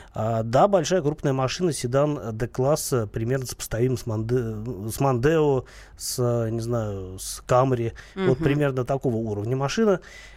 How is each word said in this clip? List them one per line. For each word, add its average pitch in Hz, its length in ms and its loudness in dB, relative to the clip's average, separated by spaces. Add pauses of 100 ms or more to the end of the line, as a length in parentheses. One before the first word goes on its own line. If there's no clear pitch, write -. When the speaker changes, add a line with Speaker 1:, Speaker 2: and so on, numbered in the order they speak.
(140)
Speaker 1:
А, 113 280 0
да, 123 240 4
большая 185 360 2
крупная 147 300 0
машина, 131 400 0
седан 127 640 -2
D-класса, 127 720 0
примерно 120 400 -2
сопоставимый - 220 -10
стоим 123 300 0
с - 80 -10
Монде-, 110 840 -4
с - 80 -8
Мондео, 139 640 2 (340)
с, - 200 -8
э, 120 320 0
не 113 100 -4
знаю, 104 580 -4
с - 280 -12
Камри. 123 460 2 (220)
Вот 180 240 2
Speaker 2:
Мгм. 160 60 -2
Speaker 1:
примерно 139 420 2
такого 135 300 0
уровня 110 400 -2
машина. 180 440 2 (360)